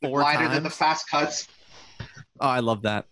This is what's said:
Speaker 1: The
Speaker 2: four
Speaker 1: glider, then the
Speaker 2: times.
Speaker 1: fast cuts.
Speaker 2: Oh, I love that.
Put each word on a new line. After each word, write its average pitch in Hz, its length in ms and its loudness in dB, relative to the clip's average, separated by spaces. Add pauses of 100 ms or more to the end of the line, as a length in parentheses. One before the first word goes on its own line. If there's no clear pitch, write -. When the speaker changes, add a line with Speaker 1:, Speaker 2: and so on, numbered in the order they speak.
Speaker 1:
The 147 80 -2
Speaker 2:
four 139 120 0
Speaker 1:
glider, 151 280 2
then 139 140 0
the 156 60 -4
Speaker 2:
times. 147 80 -10
Speaker 1:
fast 156 340 0
cuts. 151 380 -2 (920)
Speaker 2:
Oh, - 80 2
I 127 120 2
love 113 220 0
that. 107 300 -2